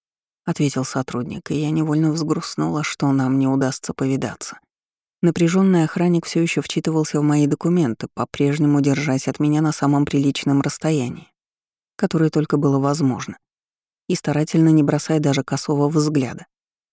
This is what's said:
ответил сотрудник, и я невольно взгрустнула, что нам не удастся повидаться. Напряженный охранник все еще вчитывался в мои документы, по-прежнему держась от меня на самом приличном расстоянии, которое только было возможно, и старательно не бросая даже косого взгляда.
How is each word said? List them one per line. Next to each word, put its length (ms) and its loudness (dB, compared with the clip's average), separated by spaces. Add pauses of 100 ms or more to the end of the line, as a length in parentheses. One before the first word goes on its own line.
(440)
ответил 400 -2
сотрудник, 680 -6
и 40 -4
я 160 -2
невольно 420 2
взгрустнула, 720 -4
что 260 -2
нам 280 2
не 100 2
удастся 460 -2
повидаться. 640 -4 (640)
Напряженный 600 4
охранник 420 0
все 160 0
еще 180 -2
вчитывался 600 -2
в 20 2
мои 240 4
документы, 680 -2
по-прежнему 680 0
держась 460 0
от 120 -4
меня 220 2
на 100 0
самом 320 0
приличном 560 0
расстоянии, 720 -4 (640)
которое 320 2
только 300 0
было 200 2
возможно, 600 0 (720)
и 60 -2
старательно 540 2
не 140 6
бросая 380 0
даже 220 2
косого 460 -2
взгляда. 580 -2 (460)